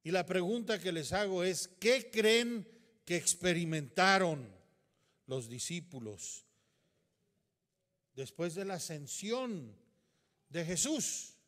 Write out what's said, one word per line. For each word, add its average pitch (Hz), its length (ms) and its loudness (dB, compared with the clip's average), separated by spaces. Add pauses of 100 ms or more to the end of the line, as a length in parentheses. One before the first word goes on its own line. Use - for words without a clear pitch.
Y 160 80 -4
la 180 140 4
pregunta 190 540 0
que 175 120 -2
les 160 200 -4
hago 190 320 0
es, 185 240 0 (120)
¿qué 233 320 4
creen 220 560 4 (360)
que 175 120 0
experimentaron 165 1400 2 (720)
los 127 240 -6
discípulos 127 960 -10 (1700)
después 156 400 -6
de 190 120 -6
la 196 100 -4
ascensión 170 1000 -6 (760)
de 165 140 -4
Jesús? 190 680 -2 (140)